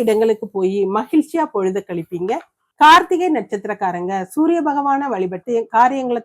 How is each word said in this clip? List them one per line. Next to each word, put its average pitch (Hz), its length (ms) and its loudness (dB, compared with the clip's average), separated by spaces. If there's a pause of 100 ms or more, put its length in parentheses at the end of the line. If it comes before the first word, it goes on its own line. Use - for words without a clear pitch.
இடங்களுக்கு 220 460 0 (100)
போய் 190 240 -2 (160)
மகிழ்ச்சியா 302 560 -2
பொழுது 190 340 -2
கழிப்பீங்க. 175 460 -6 (480)
கார்த்திகை 349 560 6
நட்சத்திரக்காரங்க 196 760 -6 (200)
சூரிய 330 340 2
பகவானை 285 480 -2
வழிபட்டு 185 400 -4 (220)
காரியங்களை 247 480 2